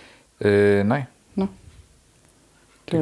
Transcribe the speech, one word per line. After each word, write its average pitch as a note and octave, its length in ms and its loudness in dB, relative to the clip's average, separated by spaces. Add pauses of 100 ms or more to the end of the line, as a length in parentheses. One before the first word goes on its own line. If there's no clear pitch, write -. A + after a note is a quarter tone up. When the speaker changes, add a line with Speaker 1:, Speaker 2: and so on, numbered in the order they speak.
(420)
Speaker 1:
Øh, G2+ 420 2
nej. C3 200 -2 (320)
Speaker 2:
Nå. G3 100 -2 (1400)
Det - 60 -14
Speaker 1:
Det E3 100 -2